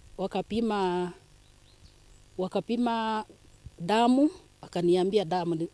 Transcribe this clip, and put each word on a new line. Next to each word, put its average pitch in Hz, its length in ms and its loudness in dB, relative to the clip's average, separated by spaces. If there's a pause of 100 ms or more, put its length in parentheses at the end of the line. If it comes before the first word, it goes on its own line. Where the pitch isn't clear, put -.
(180)
wakapima, 190 960 -2 (1200)
wakapima 220 880 -2 (540)
damu, 240 500 4 (320)
wakaniambia 180 640 2
damu 170 300 -2
ni, 160 180 -4